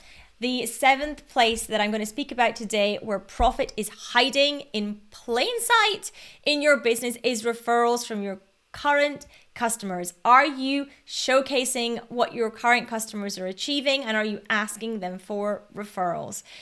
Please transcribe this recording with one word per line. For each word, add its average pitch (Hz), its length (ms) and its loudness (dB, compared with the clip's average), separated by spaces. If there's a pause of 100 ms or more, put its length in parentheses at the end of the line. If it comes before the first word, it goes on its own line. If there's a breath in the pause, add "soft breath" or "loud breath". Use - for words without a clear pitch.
(400 loud breath)
the 247 260 -2
seventh 277 640 0
place 226 400 2
that 214 120 -2
I'm 208 120 0
gonna 214 160 -2
speak 285 240 -6
about 233 240 2
today 208 480 0
where 208 160 -4
profit 240 580 0
is 208 120 -4
hiding 277 720 2 (120)
in 208 280 -6 (100)
plain 330 480 -2
sight 440 520 2 (320 loud breath)
in 294 200 2
your 294 140 6
business 240 440 0
is 226 220 0
referrals 233 640 2
from 208 160 -4
your 196 160 -6 (320)
current 285 560 0 (260 soft breath)
customers. 196 600 -4 (100)
Are 262 220 8
you 277 420 -2 (180 loud breath)
showcasing 254 1000 0
what 240 260 0
your 226 160 -2
current 240 380 2
customers 208 500 -6
are 185 80 -6
achieving, 269 560 -2
and 220 140 -2
are 214 80 2
you 214 260 -4
asking 214 520 -4
them 180 180 -8
for 208 440 -4 (120)
referrals? 180 680 -6 (200 loud breath)